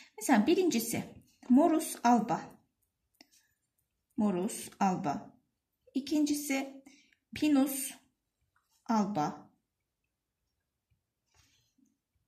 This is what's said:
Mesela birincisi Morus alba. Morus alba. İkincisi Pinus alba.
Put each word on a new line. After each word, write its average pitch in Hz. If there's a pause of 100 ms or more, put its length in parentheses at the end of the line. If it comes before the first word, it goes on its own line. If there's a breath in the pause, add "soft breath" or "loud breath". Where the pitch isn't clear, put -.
(180 loud breath)
Mesela 240
birincisi 339 (460)
Morus 320
alba. 233 (1800)
Morus 202 (100)
alba. 185 (600)
İkincisi 285 (520 soft breath)
Pinus 294 (920)
alba. 180 (2750)